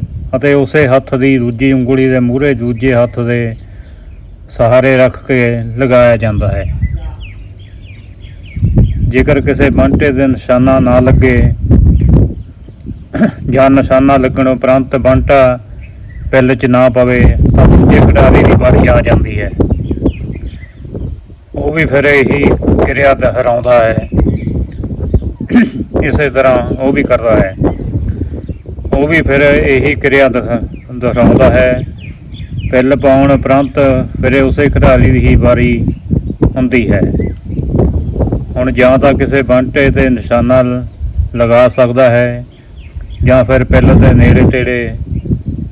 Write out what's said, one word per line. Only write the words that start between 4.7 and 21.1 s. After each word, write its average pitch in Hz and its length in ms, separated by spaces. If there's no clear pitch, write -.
ਰੱਖ 127 300
ਕੇ 120 360
ਲਗਾਇਆ 123 380
ਜਾਂਦਾ 104 320
ਹੈ। 98 160
ਜੇਕਰ 135 320
ਕਿਸੇ 139 300
ਬੰਟੇ 135 420
'ਤੇ 135 140
ਨਿਸ਼ਾਨਾ 127 540
ਨਾ 127 200
ਲੱਗੇ 127 520
ਜਾਂ 135 200
ਨਿਸ਼ਾਨਾ 135 460
ਲੱਗਣ 131 320
ਉਪਰੰਤ 131 480
ਬੰਟਾ 127 640
ਪਿੱਲ 131 220
'ਚ 127 120
ਨਾ 123 220
ਪਵੇ 123 320
ਤਾਂ - 100
ਦੂਜੇ - 340
ਖਿਡਾਰੀ - 440
ਦੀ - 140
ਵਾਰੀ - 300
ਆ 120 120
ਜਾਂਦੀ 117 400
ਹੈ। 101 100